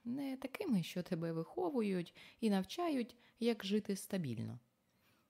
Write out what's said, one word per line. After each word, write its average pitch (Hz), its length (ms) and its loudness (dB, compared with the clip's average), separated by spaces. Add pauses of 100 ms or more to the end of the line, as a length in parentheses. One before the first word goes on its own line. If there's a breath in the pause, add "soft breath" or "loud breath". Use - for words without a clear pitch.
не 262 340 -4
такими, 262 460 0
що 180 200 -2
тебе 165 280 -2
виховують 202 840 0 (240 loud breath)
і 226 100 4
навчають, 247 680 2 (240 soft breath)
як 233 260 2
жити 202 300 2
стабільно. 123 640 -4 (720 soft breath)